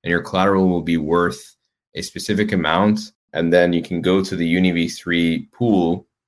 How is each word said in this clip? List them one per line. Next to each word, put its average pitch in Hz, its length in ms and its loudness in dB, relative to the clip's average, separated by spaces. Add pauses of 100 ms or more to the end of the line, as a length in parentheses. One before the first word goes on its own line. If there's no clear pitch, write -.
and 85 80 -4
your 85 100 0
collateral 95 460 2
will 87 140 0
be 82 160 -2
worth 87 580 -2 (400)
a 85 60 -10
specific 104 500 -4
amount. 95 600 0 (200)
And 85 180 -2
then 87 220 4
you 85 80 0
can 85 200 -6
go 92 220 2
to 95 120 -6
the 85 120 -2
Uni 90 240 2
V 85 180 -2
three 85 640 -2
pool 92 560 0 (200)